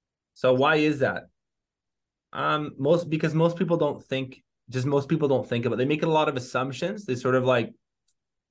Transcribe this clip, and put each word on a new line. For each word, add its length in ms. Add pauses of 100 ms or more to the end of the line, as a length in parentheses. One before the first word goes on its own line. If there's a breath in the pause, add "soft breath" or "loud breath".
(340)
So 200
why 240
is 220
that? 240 (1080)
Um, 440
most, 320
because 240
most 240
people 200
don't 260
think, 380 (280)
just 160
most 240
people 180
don't 200
think 180
about, 120
they 80
make 180
a 40
lot 220
of 80
assumptions. 680
They 100
sort 200
of, 80
like, 300 (760)